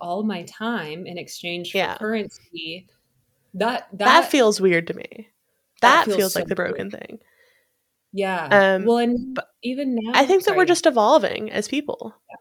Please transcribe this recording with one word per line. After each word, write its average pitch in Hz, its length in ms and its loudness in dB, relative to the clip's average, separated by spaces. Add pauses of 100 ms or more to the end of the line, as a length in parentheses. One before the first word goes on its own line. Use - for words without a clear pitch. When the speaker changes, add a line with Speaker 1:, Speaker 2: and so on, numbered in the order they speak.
Speaker 1:
all 175 220 -4
my 190 220 -4
time 180 640 -8
in 175 120 -10
exchange 175 540 -10
for 196 60 0
Speaker 2:
Yeah. - 200 -2
Speaker 1:
currency. 185 880 -8 (680)
That, 220 400 -4
Speaker 2:
That 247 300 4
Speaker 1:
that, - 80 -4
Speaker 2:
feels 214 320 2
weird 170 240 2
to - 80 -10
me. - 340 -16 (540)
Speaker 1:
that - 0 -
Speaker 2:
That 294 240 6
Speaker 1:
feels 202 100 0
Speaker 2:
feels 190 160 0
Speaker 1:
so 175 80 -2
Speaker 2:
like - 80 -8
the 196 60 -4
broken 180 340 -6
Speaker 1:
weird. - 180 -14
Speaker 2:
thing. - 120 -18 (960)
Speaker 1:
Yeah. 190 380 -4
Speaker 2:
Um, 196 360 6
Speaker 1:
Well, 233 120 4
and 247 360 -2
Speaker 2:
but - 160 -8 (120)
Speaker 1:
even 254 320 -4
now, 226 200 -4
Speaker 2:
I 277 100 6
think 370 180 4
that - 40 -2
Speaker 1:
sorry, 403 100 2
Speaker 2:
we're 370 60 4
Speaker 1:
yeah. 330 60 4
Speaker 2:
just 339 180 2
evolving 220 640 2
as 208 180 -4
people. 277 460 -8 (260)